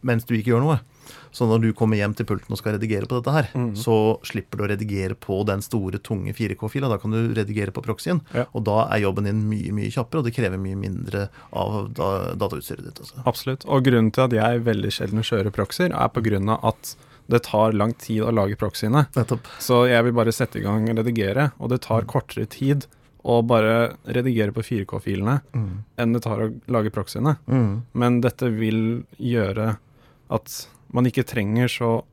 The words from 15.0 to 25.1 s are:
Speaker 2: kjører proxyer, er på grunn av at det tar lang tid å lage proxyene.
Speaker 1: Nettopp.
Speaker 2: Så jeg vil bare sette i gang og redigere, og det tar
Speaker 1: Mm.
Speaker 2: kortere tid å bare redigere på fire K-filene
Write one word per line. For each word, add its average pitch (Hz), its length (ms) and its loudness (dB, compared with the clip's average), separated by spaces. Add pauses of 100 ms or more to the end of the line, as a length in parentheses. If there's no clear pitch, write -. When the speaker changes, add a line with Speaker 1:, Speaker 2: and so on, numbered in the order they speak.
Speaker 2:
kjører 107 300 0
proxyer, 170 400 -2
er 123 160 0
på - 160 -2
grunn 101 240 2
av 113 160 0
at - 300 -2 (340)
det 120 160 4
tar 110 280 2
lang 110 220 2
tid 110 280 -2
å 113 100 0
lage 101 240 2
proxyene. 113 580 0
Speaker 1:
Nettopp. 117 300 0 (140)
Speaker 2:
Så 123 300 4
jeg 120 160 6
vil 120 80 2
bare 117 200 2
sette - 240 -2
i 107 60 -4
gang 110 260 0
og 113 80 0
redigere, 113 640 0
og - 80 -4
det 123 140 0
tar 110 200 0
Speaker 1:
Mm. 101 40 -4
Speaker 2:
kortere - 420 -4
tid 139 380 0 (380)
å 117 220 4
bare 113 500 4 (100)
redigere 120 460 0
på 113 120 -4
fire 101 220 -4
K-filene 104 560 -2 (100)